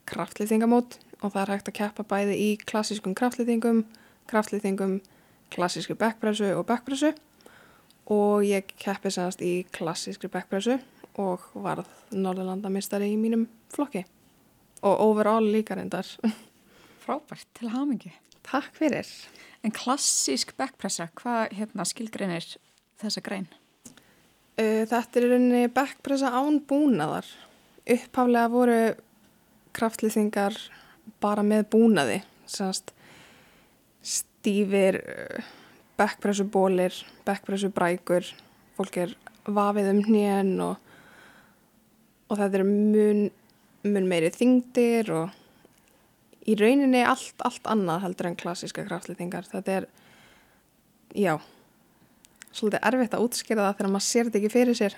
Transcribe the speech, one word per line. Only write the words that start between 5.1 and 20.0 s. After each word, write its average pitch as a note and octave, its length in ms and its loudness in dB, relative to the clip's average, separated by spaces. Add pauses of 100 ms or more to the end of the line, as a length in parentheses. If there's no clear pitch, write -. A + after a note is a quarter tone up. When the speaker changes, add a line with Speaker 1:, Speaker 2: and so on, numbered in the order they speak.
Speaker 1:
klassískri F3 480 -4
bekkpressu G#3+ 520 -2
og E3 140 -2
bekkpressu C4+ 460 0 (960)
og G#3 380 2
ég G3 280 0
keppi G3 380 -6
semst F3+ 320 -4
í F3+ 220 -2
klassískri F#3+ 680 -8
bekkpressu G3 460 -2 (360)
og F#3 300 -4 (100)
varð F3 340 -6 (220)
Norðurlandameistari F#3+ 1000 -4
í G#3 80 -2
mínum A3+ 300 0 (220)
flokki C4 380 -6 (720)
og G3 220 2
overall G#3+ 440 4
líka G#3+ 320 0
reyndar. F#3 320 -6 (880)
Speaker 2:
Frábært, - 520 -10
til - 200 -10
hamingju. B3+ 420 -4 (300)
Speaker 1:
Takk - 320 -4
fyrir. - 340 0 (500)
Speaker 2:
En G#3+ 140 -4
klassísk - 840 -2